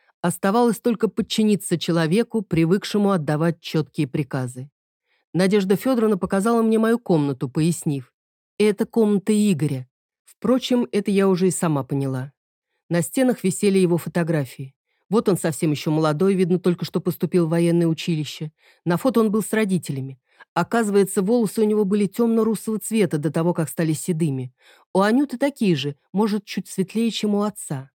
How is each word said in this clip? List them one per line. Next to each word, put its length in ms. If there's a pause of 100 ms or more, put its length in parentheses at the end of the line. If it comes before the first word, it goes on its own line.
(220)
Оставалось 580
только 280
подчиниться 720
человеку, 640
привыкшему 680
отдавать 500
чёткие 460
приказы. 600 (640)
Надежда 420
Фёдоровна 420
показала 440
мне 160
мою 220
комнату, 500
пояснив: 640 (440)
«Это 280
комната 480
Игоря». 540 (380)
Впрочем, 680
это 200
я 160
уже 200
и 40
сама 320
поняла. 500 (560)
На 140
стенах 400
висели 340
его 200
фотографии. 760 (360)
Вот 200
он 80
совсем 340
ещё 200
молодой, 420
видно, 240
только 280
что 140
поступил 460
в 40
военное 360
училище. 640 (320)
На 140
фото 220
он 120
был 120
с 100
родителями. 680 (360)
Оказывается, 680
волосы 400
у 40
него 200
были 220
тёмно-русого 720
цвета 400
до 120
того, 220
как 160
стали 240
седыми. 600 (400)
У 80
Анюты 360
такие 380
же, 200 (180)
может, 320
чуть 220
светлее, 440
чем 240
у 80
отца. 540